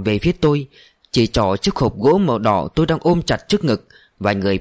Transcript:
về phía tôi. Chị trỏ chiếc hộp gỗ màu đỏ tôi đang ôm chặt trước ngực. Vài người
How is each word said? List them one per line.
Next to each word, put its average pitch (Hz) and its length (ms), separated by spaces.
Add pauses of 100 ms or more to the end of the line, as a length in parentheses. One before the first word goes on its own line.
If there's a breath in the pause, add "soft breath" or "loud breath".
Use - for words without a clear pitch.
về 104 140
phía 170 120
tôi. 147 360 (440 soft breath)
Chị 113 160
trỏ 101 340
chiếc 196 140
hộp 110 220
gỗ 135 200
màu 147 220
đỏ 101 360
tôi 160 100
đang 160 160
ôm 175 200
chặt 123 160 (100)
trước - 160
ngực. 120 240 (320 soft breath)
Vài 101 160
người 98 260